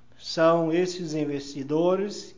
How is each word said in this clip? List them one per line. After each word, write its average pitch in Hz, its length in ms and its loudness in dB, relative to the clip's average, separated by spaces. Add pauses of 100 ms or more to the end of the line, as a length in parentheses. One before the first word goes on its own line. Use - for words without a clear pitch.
(160)
são 165 560 2
esses 175 420 -2
investidores 151 1200 -2